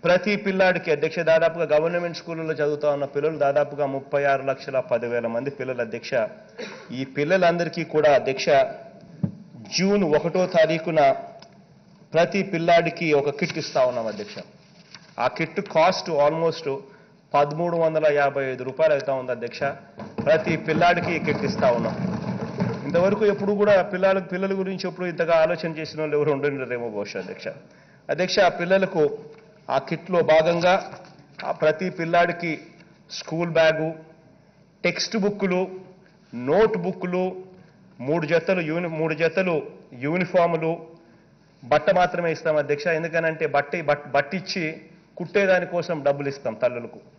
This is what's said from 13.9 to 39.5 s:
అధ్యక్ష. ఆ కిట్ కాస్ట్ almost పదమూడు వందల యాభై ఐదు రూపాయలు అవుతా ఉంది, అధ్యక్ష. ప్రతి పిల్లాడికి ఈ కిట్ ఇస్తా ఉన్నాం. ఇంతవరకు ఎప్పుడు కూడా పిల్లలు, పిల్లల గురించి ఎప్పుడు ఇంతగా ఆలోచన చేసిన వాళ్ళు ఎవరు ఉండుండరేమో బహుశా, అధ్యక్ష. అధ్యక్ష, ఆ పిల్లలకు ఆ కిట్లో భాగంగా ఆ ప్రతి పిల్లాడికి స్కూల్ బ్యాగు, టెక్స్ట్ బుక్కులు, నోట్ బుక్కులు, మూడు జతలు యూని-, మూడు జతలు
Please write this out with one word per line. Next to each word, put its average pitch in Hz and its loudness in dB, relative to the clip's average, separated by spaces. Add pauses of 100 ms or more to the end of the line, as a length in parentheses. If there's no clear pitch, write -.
అధ్యక్ష. 101 -10 (840)
ఆ 123 0
కిట్ 165 -4
కాస్ట్ 175 2
almost 151 0 (560)
పదమూడు 156 2
వందల 156 2
యాభై 139 0
ఐదు 127 -6
రూపాయలు 151 2
అవుతా 139 0
ఉంది, 127 -4
అధ్యక్ష. 117 -6 (640)
ప్రతి 160 2
పిల్లాడికి 170 2
ఈ 165 -2
కిట్ 147 -2
ఇస్తా - 2
ఉన్నాం. 113 0 (880)
ఇంతవరకు 190 2
ఎప్పుడు 202 2
కూడా 202 6
పిల్లలు, 190 0
పిల్లల 185 -4
గురించి 190 -4
ఎప్పుడు 175 -8
ఇంతగా 165 2
ఆలోచన 165 0
చేసిన 151 -10
వాళ్ళు 156 -2
ఎవరు 147 2
ఉండుండరేమో 131 -2
బహుశా, 101 -6
అధ్యక్ష. 95 -10 (640)
అధ్యక్ష, 180 0
ఆ 185 6
పిల్లలకు 175 2 (520)
ఆ 131 0
కిట్లో 175 -2
భాగంగా 170 4 (540)
ఆ - -4
ప్రతి 156 0
పిల్లాడికి 170 0 (500)
స్కూల్ 170 -6
బ్యాగు, 160 2 (920)
టెక్స్ట్ 175 -4
బుక్కులు, 190 0 (680)
నోట్ 185 2
బుక్కులు, 185 -4 (640)
మూడు 151 -2
జతలు 165 2
యూని-, 165 -4
మూడు 160 -2
జతలు 165 0 (320)